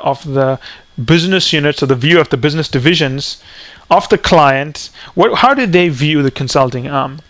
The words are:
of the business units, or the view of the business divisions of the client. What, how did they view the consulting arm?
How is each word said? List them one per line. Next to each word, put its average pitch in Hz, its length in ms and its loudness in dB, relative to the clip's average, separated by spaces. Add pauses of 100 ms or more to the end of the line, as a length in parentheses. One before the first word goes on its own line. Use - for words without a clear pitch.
of 139 220 -4
the 135 340 -2 (440)
business 170 500 0
units, 147 320 -2
or - 20 0
the 135 80 2
view 147 240 2
of 156 120 0
the 147 60 0
business 147 320 -2
divisions 143 720 -2 (520)
of 190 160 2
the 196 100 2
client. 143 720 0 (240)
What, 202 240 2
how 262 160 4
did 254 160 0
they 175 180 4
view 147 360 0
the 131 80 0
consulting 131 560 -2
arm? 139 420 -6